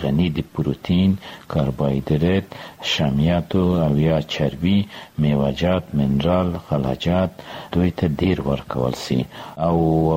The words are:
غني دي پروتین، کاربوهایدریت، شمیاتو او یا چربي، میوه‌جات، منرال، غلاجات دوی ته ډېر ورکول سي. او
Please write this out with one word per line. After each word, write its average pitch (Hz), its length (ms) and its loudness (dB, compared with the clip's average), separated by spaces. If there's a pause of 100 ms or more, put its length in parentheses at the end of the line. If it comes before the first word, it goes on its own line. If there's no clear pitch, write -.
غني 76 260 2
دي 78 240 -2
پروتین، 90 640 0 (300)
کاربوهایدریت، 73 1080 0 (260)
شمیاتو 82 800 0 (180)
او 73 160 2
یا 78 220 2
چربي، 76 580 0 (400)
میوه‌جات، 73 760 0
منرال، 73 560 2 (200)
غلاجات 82 600 0 (420)
دوی 87 180 2
ته 85 180 -2
ډېر 87 320 0
ورکول 67 540 -2
سي. - 260 -2 (380)
او 82 180 2 (400)